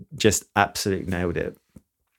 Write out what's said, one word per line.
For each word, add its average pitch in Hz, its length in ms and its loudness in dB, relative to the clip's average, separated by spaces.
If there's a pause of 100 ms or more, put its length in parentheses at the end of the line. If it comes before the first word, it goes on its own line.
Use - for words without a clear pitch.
(140)
just 107 300 2 (120)
absolutely 95 540 0
nailed 87 260 -2
it, - 200 -4 (640)